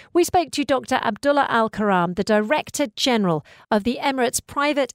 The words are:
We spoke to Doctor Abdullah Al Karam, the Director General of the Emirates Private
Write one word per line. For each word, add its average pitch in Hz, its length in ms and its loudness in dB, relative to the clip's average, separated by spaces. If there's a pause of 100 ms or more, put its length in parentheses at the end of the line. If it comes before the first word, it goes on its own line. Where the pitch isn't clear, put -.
(140)
We 349 100 4
spoke 330 280 0
to 294 120 -2
Doctor 262 320 -2
Abdullah 277 540 0
Al 226 200 2
Karam, 185 440 0
the 190 100 -2
Director 220 720 0
General 196 500 0 (260)
of 214 120 2
the 233 180 -2
Emirates 262 440 0
Private 285 500 -2